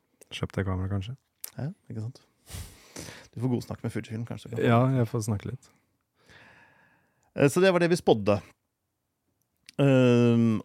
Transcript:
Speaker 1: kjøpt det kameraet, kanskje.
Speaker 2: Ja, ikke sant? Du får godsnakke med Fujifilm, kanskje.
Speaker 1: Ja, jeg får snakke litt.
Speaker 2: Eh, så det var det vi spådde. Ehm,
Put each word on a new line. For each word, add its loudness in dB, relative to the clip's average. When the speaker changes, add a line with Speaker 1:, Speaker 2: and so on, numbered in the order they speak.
Speaker 1:
kjøpt -8
det -2
kameraet, -4
kanskje. -8
Speaker 2:
Ja, -6
ikke -10
sant? -16
Du -12
får -2
godsnakke -6
med -6
Fujifilm, -8
kanskje. -14
Speaker 1:
Ja, 4
jeg 0
får -6
snakke -6
litt. -14
Speaker 2:
Eh, 4
så 0
det 6
var 2
det 0
vi 0
spådde. 2
Ehm, 4